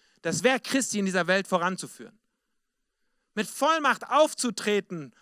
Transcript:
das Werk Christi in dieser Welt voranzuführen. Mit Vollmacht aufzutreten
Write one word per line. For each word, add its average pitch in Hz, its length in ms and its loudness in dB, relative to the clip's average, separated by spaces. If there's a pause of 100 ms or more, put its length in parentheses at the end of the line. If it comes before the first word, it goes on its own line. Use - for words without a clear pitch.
(220)
das 165 220 -2
Werk 254 200 2
Christi 226 360 0
in 196 60 0
dieser 180 200 0
Welt 185 220 0
voranzuführen. 170 680 -4 (1200)
Mit 208 140 -2
Vollmacht 294 600 0
aufzutreten 202 1120 0